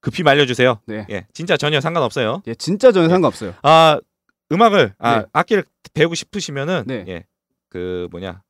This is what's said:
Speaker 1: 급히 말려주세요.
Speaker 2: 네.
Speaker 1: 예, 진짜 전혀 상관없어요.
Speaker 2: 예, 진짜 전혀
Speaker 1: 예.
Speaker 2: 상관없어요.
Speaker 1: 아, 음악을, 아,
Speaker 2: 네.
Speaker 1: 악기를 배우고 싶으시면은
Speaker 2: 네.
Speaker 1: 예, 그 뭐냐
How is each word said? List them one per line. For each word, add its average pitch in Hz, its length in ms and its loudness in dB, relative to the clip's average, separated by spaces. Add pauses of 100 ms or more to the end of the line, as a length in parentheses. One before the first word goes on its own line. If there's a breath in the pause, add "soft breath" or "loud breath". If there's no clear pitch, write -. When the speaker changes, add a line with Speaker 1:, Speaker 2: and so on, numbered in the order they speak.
Speaker 1:
급히 - 220 -6
말려주세요. 127 640 2
Speaker 2:
네. 107 240 -10
Speaker 1:
예, 101 220 -10
진짜 175 240 -4
전혀 147 240 -2
상관없어요. 135 680 -4
Speaker 2:
예, 117 80 -8
진짜 208 380 2
전혀 180 140 4
Speaker 1:
예. 165 40 2
Speaker 2:
상관없어요. 123 520 -2
Speaker 1:
아, 156 360 6 (520)
음악을, 185 480 2
아, 117 220 0
Speaker 2:
네. 107 120 -8
Speaker 1:
악기를 180 320 0 (300)
배우고 165 200 0
싶으시면은 160 720 -6
Speaker 2:
네. 120 220 -8
Speaker 1:
예, 87 160 -10 (460)
그 90 400 -8
뭐냐 90 400 -14